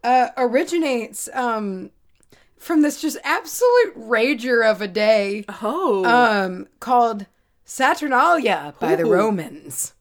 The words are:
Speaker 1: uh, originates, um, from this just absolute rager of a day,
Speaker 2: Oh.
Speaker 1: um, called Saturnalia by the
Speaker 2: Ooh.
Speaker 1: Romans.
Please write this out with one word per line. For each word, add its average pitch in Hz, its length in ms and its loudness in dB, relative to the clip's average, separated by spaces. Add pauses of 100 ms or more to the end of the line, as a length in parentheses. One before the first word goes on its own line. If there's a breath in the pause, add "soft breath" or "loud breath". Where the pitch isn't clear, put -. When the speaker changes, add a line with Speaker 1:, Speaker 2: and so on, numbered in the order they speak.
Speaker 1:
uh, 247 320 4
originates, 254 960 -2
um, 214 560 -4 (680 soft breath)
from 311 240 0
this 294 180 0
just 311 240 -4
absolute 453 720 0
rager 233 720 0
of 208 120 0
a 208 80 -6
day, 208 560 0 (180)
Speaker 2:
Oh. 226 420 0
Speaker 1:
um, 208 640 2 (120)
called 233 460 0 (380)
Saturnalia 262 1120 0
by 349 180 0
the 165 80 0
Speaker 2:
Ooh. - 80 2
Speaker 1:
Romans. 165 880 -2